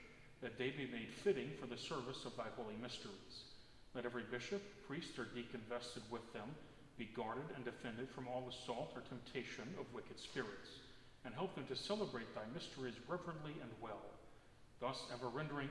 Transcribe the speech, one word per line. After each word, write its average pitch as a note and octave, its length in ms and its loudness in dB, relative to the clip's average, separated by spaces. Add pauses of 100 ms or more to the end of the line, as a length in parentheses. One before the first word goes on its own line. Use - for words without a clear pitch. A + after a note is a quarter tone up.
(400)
that A#2 180 -2
they C3 120 6
be D3 220 0
made A2+ 180 0 (140)
fitting D3 260 8 (100)
for C3 60 0
the A#2+ 100 0
service C3 480 0
of A#2+ 120 -2
thy A2+ 100 2 (100)
holy A2+ 240 0
mysteries. - 680 -4 (440)
Let A#2+ 100 4
every A#2+ 260 4
bishop, G3 320 4 (240)
priest, C#3+ 320 -2
or A#2+ 60 4 (100)
deacon A#2+ 340 0
vested A#2+ 420 0
with A#2 220 -2
them G#2+ 140 0 (500)
be G#2+ 200 -2
guarded A#2+ 400 2
and B2+ 80 -2
defended A#2+ 460 0
from B2+ 180 -2
all B2+ 200 4
assault B2 460 2
or A#2+ 140 -2
temptation B2 560 -2 (160)
of A#2 120 -2
wicked - 280 -4
spirits, - 640 -2 (400)
and A2+ 100 0
help F3+ 220 2
them C3+ 100 0
to C3 80 4
celebrate C3 600 4
thy A2 200 0
mysteries B2+ 400 0 (140)
reverently D#3+ 520 2
and A#2+ 100 -4 (100)
well, G#2 240 -2 (760)
thus C3 240 4 (100)
ever B2+ 140 2
rendering C#3+ 440 4